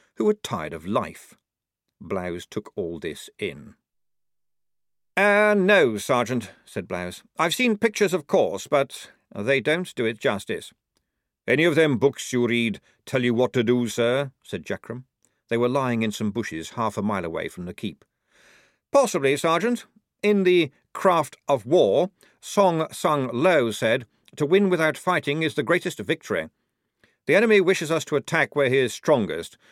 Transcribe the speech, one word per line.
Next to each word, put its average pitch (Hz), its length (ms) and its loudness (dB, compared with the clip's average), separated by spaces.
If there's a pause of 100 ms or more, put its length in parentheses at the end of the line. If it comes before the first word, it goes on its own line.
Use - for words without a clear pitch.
(160)
who 220 100 -2
were 208 80 2
tired 80 400 -8
of 80 120 -12
life. 98 520 -6 (640)
Blouse 90 440 -8
took - 300 -12
all 85 240 -8
this 78 380 -12
in. 73 380 -12 (1400)
"Ah, 208 380 4
no, 180 440 4
Sergeant," 120 540 -2 (140)
said 92 220 -8
Blouse. 90 360 -8 (140)
"I've 165 180 0
seen 233 220 0
pictures, 208 360 0
of 175 140 -4
course, 98 400 0
but - 440 -2 (220)
they 123 280 0
don't 165 340 -2
do 120 100 -2
it 110 120 -2
justice." 104 560 -4 (720)
"Any 139 160 2
of 165 120 2
them 151 220 4
books - 360 0
you 120 120 2
read 117 360 -2 (240)
tell 131 180 -2
you 120 100 2
what 123 200 0
to 127 100 2
do, 120 240 2
sir?" 123 440 -2 (120)
said - 220 -12
Jackram. 117 400 -10 (420)
They 117 100 -2
were 120 120 2
lying 123 340 -2
in 110 80 -2
some 104 200 -4
bushes 82 400 -8
half 113 260 -4
a 107 40 -4
mile 98 240 -4
away 82 220 -6
from 90 180 -12
the 90 80 -12
keep. - 300 -10 (880)
"Possibly, 156 460 2
Sergeant. 170 480 0 (360)
In 202 220 2
The 180 280 4 (220)
Craft 170 440 0 (100)
of 123 180 0
War, 143 460 4 (300)
Song 170 500 2
Sung 143 420 -2
Lo 135 380 2
said, 120 340 0 (300)
'To 147 100 -2
win 190 240 4
without 160 280 0
fighting 160 460 -2
is 147 120 -4
the 147 80 -2
greatest 170 360 -2
victory.' 87 500 -4 (760)
The 151 100 2
enemy 214 260 4
wishes 165 300 0
us 156 140 -2
to 151 100 -4
attack 147 400 0
where 139 140 2
he 135 80 2
is 127 160 0
strongest. 90 640 0 (140)